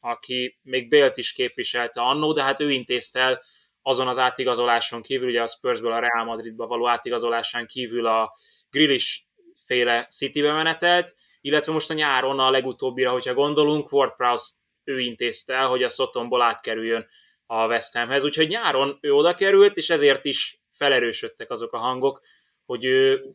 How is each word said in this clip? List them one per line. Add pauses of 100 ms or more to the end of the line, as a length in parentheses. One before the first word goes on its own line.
aki
még
Bale-t
is
képviselte
annó,
de
hát
ő
intézte
el (400)
azon
az
átigazoláson
kívül,
ugye
a
Spursből
a
Real
Madridba
való
átigazolásán
kívül
a (380)
Grealish (440)
féle
Citybe
menetelt, (260)
illetve
most
a
nyáron
a
legutóbbira,
hogyha
gondolunk,
Ward-Prowse (400)
ő
intézte
el,
hogy
a
Sotonból
átkerüljön (400)
a
West
Hamhez.
Úgyhogy
nyáron
ő
oda
került,
és
ezért
is (100)
felerősödtek
azok
a
hangok, (440)
hogy
ő (100)